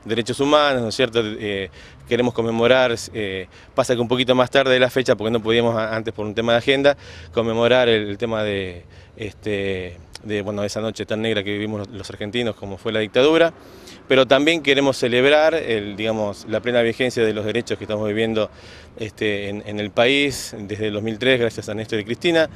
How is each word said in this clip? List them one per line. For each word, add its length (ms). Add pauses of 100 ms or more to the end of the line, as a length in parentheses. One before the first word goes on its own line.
derechos 340
humanos, 420
¿no 60
es 80
cierto? 260
Eh, 480 (380)
queremos 260
conmemorar, 600 (160)
eh, 340 (280)
pasa 200
que 60
un 80
poquito 260
más 160
tarde 220
de 80
la 100
fecha, 240
porque 160
no 100
podíamos 360
a-, 180
antes 180
por 140
un 80
tema 180
de 60
agenda, 380 (360)
conmemorar 560
el, 200
el 100
tema 240
de... 420 (320)
Este, 800 (260)
de, 200
bueno, 200
esa 200
noche 240
tan 160
negra 200
que 100
vivimos 360
los, 0
los 220
argentinos, 440
como 220
fue 160
la 80
dictadura, 540 (520)
pero 200
también 360
queremos 360
celebrar 560
el, 420
digamos, 500
la 140
plena 220
vigencia 420
de 80
los 140
derechos 320
que 60
estamos 220
viviendo, 440 (480)
este, 500
en, 180
en 140
el 100
país 640
desde 320
el 40
dos 100
mil 160
tres, 220
gracias 280
a 60
Néstor 260
y 40
Cristina, 520